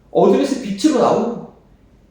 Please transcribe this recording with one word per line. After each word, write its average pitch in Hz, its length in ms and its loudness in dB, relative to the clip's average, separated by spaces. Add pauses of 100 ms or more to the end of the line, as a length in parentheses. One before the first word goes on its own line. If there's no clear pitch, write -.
(120)
어둠에서 202 500 2
빛으로 226 380 -2
나오는 - 300 0
거예요. - 240 -14 (580)